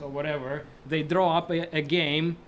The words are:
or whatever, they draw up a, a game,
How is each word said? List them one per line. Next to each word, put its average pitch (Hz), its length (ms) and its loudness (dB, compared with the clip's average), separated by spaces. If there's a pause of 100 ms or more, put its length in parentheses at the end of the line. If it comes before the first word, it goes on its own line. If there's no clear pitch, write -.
or 147 60 -8
whatever, 143 580 -4 (200)
they 151 180 0
draw 170 340 4
up 170 120 0
a, 170 260 0
a 156 60 2
game, 160 560 2 (100)